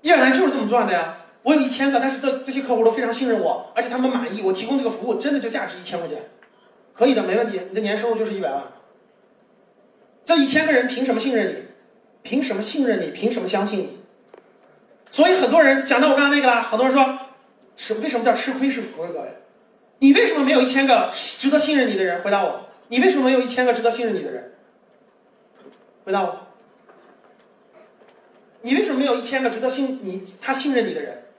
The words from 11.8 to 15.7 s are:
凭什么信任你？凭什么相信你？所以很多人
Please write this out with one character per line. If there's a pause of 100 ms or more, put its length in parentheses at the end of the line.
凭
什
么
信
任
你？
凭
什
么
相
信
你？ (1120)
所
以
很
多
人